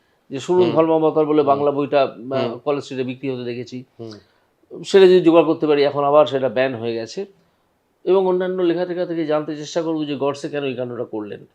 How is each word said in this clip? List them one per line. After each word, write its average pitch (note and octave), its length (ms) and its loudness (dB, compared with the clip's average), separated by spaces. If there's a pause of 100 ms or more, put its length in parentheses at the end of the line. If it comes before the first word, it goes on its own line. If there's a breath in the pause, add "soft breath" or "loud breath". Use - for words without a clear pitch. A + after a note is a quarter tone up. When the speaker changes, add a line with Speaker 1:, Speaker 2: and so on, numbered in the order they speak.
(300)
Speaker 1:
যে C3 100 -8
সুরুন F3+ 240 2
Speaker 2:
হুম। E3 80 0
Speaker 1:
ধর্মাবতার D#3 540 2
বলে D3+ 160 2
Speaker 2:
হুম। C3+ 60 0
Speaker 1:
বাংলা C#3+ 220 2
বইটা, C#3 320 0
আহ, B2+ 120 -2
Speaker 2:
হুম। A#2+ 440 -6
Speaker 1:
কলেজ C#3+ 240 -4
স্ট্রিটে C3 200 -8
বিক্রি B2+ 280 -8
হতে B2 140 -8
দেখেছি। B2 400 -10 (160)
Speaker 2:
হুম। A2+ 140 -14 (680)
Speaker 1:
সেটা F#3+ 220 8
যদি F3+ 140 8
জোগাড় E3 240 6
করতে D#3+ 220 0
পারি, D3 180 4
এখন C#3+ 200 0
আবার D3 220 6
সেটা C3 220 -2
ব্যান B2+ 260 -2
হয়ে A#2 200 -6
গেছে। A#2 320 -8 (760)
এবং F#3+ 220 2
অন্যান্য F#3 360 -2
লেখা F3 240 0
টেখা F3 200 -6
থেকে E3 200 -6
জানতে D3+ 300 -4
চেষ্টা D3+ 260 -6
করবো D#3+ 220 -4
যে D3 140 -6
গডসে C#3 300 -4
কেন C#3+ 160 -6
এই C3+ 100 -6
কাণ্ডটা A#2+ 300 -8
করলেন G#2+ 400 -12 (100)